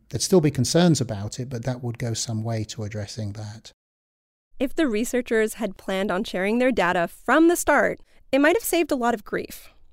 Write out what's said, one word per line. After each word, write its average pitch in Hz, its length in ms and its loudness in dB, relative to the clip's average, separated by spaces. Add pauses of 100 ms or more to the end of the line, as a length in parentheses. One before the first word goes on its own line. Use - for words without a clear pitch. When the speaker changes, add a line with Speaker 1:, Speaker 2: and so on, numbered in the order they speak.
Speaker 1:
there'd - 140 -6
still 190 180 6
be 151 120 2
concerns 165 480 4
about 110 400 -6
it, 127 80 -8
but 120 160 -8
that 123 180 -6
would 117 160 -6
go 117 160 -4
some 110 300 -4
way 113 200 -2
to 107 200 -10
addressing 104 480 -8
that. 107 400 -14 (880)
Speaker 2:
If 277 160 -4
the 330 100 2
researchers 226 680 0
had 208 240 -6
planned 190 340 -4
on 180 100 0
sharing 208 360 -2
their 254 120 4
data 180 380 2
from 320 400 4
the 349 80 4
start, 269 420 2 (320)
it 269 100 2
might 311 140 6
have 453 80 0
saved 339 300 0
a 294 40 0
lot 233 180 0
of 214 100 -8
grief. - 460 -10 (220)